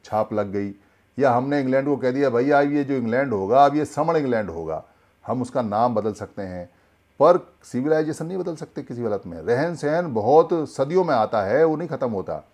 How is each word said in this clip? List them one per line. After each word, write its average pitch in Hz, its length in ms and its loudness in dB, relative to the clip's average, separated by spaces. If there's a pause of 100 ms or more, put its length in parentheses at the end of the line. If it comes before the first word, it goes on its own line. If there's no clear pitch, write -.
छाप 110 280 -2
लग 104 200 -2
गई। 101 200 -4 (460)
या 131 140 4
हमने 139 280 0
इंग्लैंड 135 260 0
को 143 100 2
कह 123 140 0
दिया, 135 200 0
"भैया 135 300 4
अब 143 120 2
ये 143 120 0
जो 139 100 -2
इंग्लैंड 123 380 0
होगा, 107 320 4
अब 143 120 2
ये 151 80 0
समण 160 320 -2
इंग्लैंड 117 340 0
होगा", 80 340 -8 (420)
हम 123 160 -4
उसका 123 200 -4
नाम 113 320 0
बदल 107 180 -2
सकते 101 300 -12
हैं, 90 280 -10 (500)
पर 170 420 4
सिविलाइजेशन 156 640 -2
नहीं 185 120 -8
बदल 175 180 -6
सकते 147 260 -14
किसी 120 200 -10
हालत 104 240 -4
में। 82 160 -12
रहन 131 320 0
सहन 151 400 -2
बहुत 147 380 6
सदियों 160 520 0
में 156 100 0
आता 110 280 0
है, 120 220 2
वो 156 120 2
नहीं 160 120 -8
ख़त्म 131 220 -4
होता। 85 440 -6